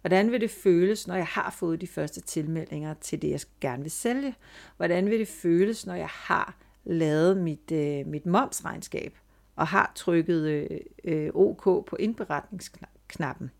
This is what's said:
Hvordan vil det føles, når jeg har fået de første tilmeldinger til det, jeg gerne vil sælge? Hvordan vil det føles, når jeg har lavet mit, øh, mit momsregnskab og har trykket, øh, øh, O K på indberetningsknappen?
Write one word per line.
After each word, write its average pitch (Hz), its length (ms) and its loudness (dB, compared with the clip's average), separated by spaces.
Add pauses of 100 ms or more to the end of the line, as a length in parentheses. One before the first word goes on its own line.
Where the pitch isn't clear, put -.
Hvordan 196 320 4
vil 247 80 2
det 220 100 0
føles, 185 560 4
når 180 80 -6
jeg 180 120 0
har - 240 -4
fået 165 300 -2
de 180 60 -8
første 156 340 -6
tilmeldinger 156 720 -4
til - 280 -8
det, 151 80 0
jeg 147 100 -2 (200)
gerne 135 220 -4
vil 156 100 -8
sælge? 262 420 -2 (420)
Hvordan 175 340 2
vil 226 80 2
det 214 100 -2
føles, 190 580 2
når 180 80 -8
jeg 165 140 -6
har - 480 -2 (280)
lavet 165 520 4
mit, 165 360 -4
øh, 147 340 -2
mit 151 200 -6
momsregnskab - 920 -2 (380)
og 160 100 0
har 185 280 2
trykket, 165 540 2
øh, 151 320 -4 (240)
øh, 156 300 -2
O 196 200 4
K 180 320 2
på - 120 -10
indberetningsknappen? - 1600 -6